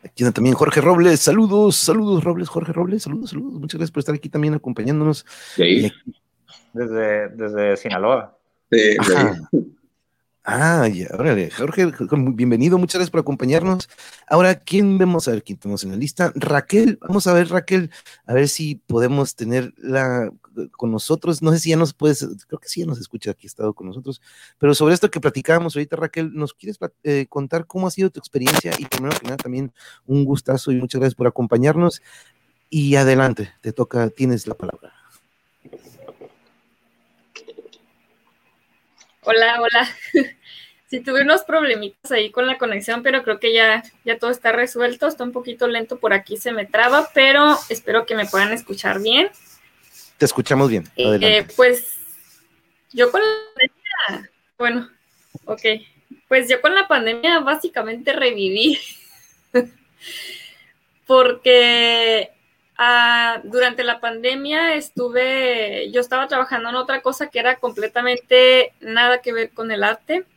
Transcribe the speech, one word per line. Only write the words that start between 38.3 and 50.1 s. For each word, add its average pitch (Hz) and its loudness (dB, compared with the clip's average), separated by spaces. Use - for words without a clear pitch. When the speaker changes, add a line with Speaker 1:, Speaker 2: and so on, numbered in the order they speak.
Speaker 4:
Hola, 226 2
hola. 240 0
<laughs> 269 0
Sí, 247 -10
tuve 269 0
unos 302 4
problemitas 262 -4
ahí 214 -2
con 247 -2
la 262 -4
conexión, 226 -4
pero 269 0
creo 214 -2
que 226 2
ya, 226 4
ya 226 -4
todo 233 -2
está 240 0
resuelto. 240 -2
Está 311 -6
un 247 -8
poquito 247 -4
lento 233 -4
por 214 0
aquí, 196 -2
se 240 -6
me 208 -6
traba, 247 2
pero 285 6
espero 226 -2
que 226 -6
me 214 -4
puedan 202 0
escuchar 196 -6
bien. 254 0